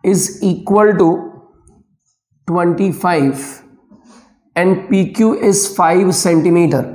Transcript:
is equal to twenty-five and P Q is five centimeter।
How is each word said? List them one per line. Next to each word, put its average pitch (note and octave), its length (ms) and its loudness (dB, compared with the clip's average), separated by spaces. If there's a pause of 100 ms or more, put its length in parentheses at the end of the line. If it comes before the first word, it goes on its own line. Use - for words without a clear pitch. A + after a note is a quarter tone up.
is G3 380 -2
equal G3+ 500 2 (100)
to E3 60 4 (1400)
twenty-five E3+ 960 0 (1120)
and F#3 340 0
P F#3+ 220 0
Q A3 220 2 (160)
is - 120 0 (140)
five F#3 360 2
centimeter। E3 720 2 (120)